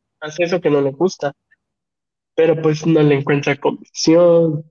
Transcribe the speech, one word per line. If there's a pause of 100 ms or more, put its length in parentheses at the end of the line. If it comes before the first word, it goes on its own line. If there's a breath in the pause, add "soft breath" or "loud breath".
(200)
hace
eso
que
no
le
gusta. (1040)
Pero,
pues,
no
le
encuentra
convicción,